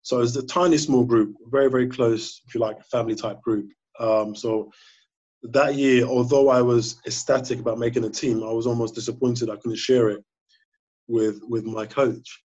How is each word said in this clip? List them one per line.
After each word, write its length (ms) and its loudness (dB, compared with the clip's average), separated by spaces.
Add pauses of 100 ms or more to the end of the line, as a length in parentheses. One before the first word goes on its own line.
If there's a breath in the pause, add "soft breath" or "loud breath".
so 180 -2
it's 160 0
a 100 -6
tiny, 320 2
small 280 2
group, 280 2 (140)
very, 220 2
very 180 2
close, 580 -2
if 80 -20
you 60 -4
like, 280 -4
family 280 -2
type 260 -8
group. 300 -4 (280)
Um, 360 0
so 340 -4 (760 soft breath)
that 320 2
year, 300 4
although 440 4
I 120 6
was 460 0
ecstatic 520 -2
about 200 -4
making 240 -2
a 60 -4
team, 340 -2
I 80 -6
was 160 -2
almost 280 -2
disappointed 540 -4
I 60 -8
couldn't 220 -8
share 320 2
it 120 -6 (840)
with, 400 -2
with 160 -4
my 220 -8
coach. 680 -4